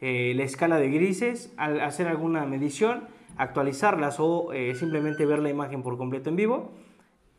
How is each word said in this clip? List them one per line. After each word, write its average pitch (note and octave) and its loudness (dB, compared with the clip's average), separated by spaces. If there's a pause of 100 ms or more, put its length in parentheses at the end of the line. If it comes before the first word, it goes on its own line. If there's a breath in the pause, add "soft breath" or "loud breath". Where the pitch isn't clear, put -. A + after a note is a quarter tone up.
eh, B2 0
la C3+ 0
escala D#3+ 2
de C3+ 4
grises, F#3+ 0
al D3+ -2
hacer D3 -2
alguna D#3+ 0
medición, D3 0 (320 loud breath)
actualizarlas C#3+ 0
o, E3+ 2
eh, B2+ -2
simplemente D3+ 0
ver D3 4
la D3 0
imagen C#3 -4
por B2 -4
completo C3 -4
en E3 0
vivo A3 0 (640 loud breath)